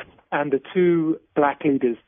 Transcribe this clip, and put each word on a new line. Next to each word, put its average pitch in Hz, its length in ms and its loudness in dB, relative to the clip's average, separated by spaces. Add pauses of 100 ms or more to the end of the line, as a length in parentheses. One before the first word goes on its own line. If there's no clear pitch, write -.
(320)
And 147 200 -2
the 135 80 0 (120)
two 170 480 2 (160)
black 143 280 0
leaders, 131 320 0 (120)